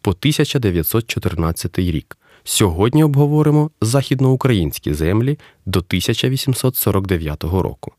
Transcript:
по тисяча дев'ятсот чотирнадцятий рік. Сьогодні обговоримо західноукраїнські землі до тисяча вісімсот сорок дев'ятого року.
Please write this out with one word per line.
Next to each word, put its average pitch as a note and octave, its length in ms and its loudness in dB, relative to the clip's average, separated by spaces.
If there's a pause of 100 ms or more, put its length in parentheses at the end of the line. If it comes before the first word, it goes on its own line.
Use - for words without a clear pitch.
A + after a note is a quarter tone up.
по F#2+ 120 0
тисяча D3 460 0
дев'ятсот G2 480 0
чотирнадцятий E2+ 840 -2
рік. - 260 -6 (260)
Сьогодні A2+ 600 2
обговоримо D3+ 680 2 (100)
західноукраїнські B2+ 1120 0
землі G#2+ 460 0 (260)
до F#2+ 160 -2
тисяча A2+ 480 -2
вісімсот B2+ 460 -2
сорок G2 320 0
дев'ятого E2+ 540 -2
року. - 380 -6